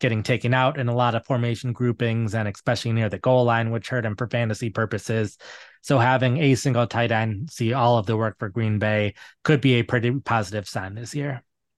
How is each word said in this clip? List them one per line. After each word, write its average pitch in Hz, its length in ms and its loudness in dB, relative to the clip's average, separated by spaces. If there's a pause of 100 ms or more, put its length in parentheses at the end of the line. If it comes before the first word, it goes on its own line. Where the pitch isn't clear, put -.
getting 113 220 0
taken 123 320 0
out 131 240 2
in 120 100 -2
a 120 80 0
lot 120 180 2
of - 120 -4
formation 120 480 -2
groupings, 113 600 -2
and 107 140 -2
especially 117 460 -2
near 113 160 0
the 95 80 -6
goal 127 260 4
line, 117 260 2
which 113 200 -6
hurt 120 160 -2
him 104 100 -4
for 120 100 -4
fantasy 117 440 -2
purposes. 110 640 -4 (460)
So 139 160 2
having 127 400 4
a 139 160 4
single 120 320 0
tight 117 260 0
end 110 380 -2
see 117 240 -2
all 120 240 4
of 110 80 -2
the 113 100 0
work 110 220 -2
for 110 100 -6
Green 107 300 0
Bay 107 340 0 (320)
could 151 160 4
be 131 140 6
a 120 80 4
pretty 120 360 0
positive 107 480 -2
sign 98 280 -8
this 117 200 -12
year. 143 280 -6 (360)